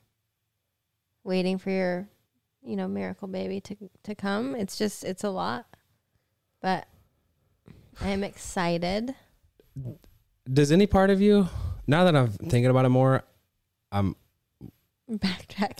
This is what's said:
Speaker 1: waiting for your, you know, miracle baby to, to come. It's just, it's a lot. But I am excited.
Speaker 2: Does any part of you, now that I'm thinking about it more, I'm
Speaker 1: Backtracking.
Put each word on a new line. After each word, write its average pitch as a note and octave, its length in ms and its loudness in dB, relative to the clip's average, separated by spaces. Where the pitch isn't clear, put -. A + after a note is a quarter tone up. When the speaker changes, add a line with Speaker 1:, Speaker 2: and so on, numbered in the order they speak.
Speaker 1:
waiting F#3 340 0
for F#3+ 120 -6
your, F#3+ 380 -2
you A#3 140 -8
know, F#3+ 120 -4
miracle G3 400 -8
baby F#3+ 340 -6
to, G3+ 140 -14
to G#3 120 -10
come. G#3+ 400 -4
It's G#3 220 -6
just, - 280 -4
it's F#3 200 -8
a G#3 60 -2
lot. G3 360 -6
But F#3 260 -2
I F#3 100 -4
am G3 120 -2
excited. F#3 920 -4
Speaker 2:
Does C#3+ 220 4
any G3 140 6
part G3 240 4
of G3 100 4
you, G3+ 280 4
now E3 180 4
that F3 120 6
I'm B2+ 120 4
thinking A#2+ 380 0
about C3 180 4
it B2+ 60 4
more, C3 320 4
I'm G2 240 0
Speaker 1:
Backtracking. G3 680 -4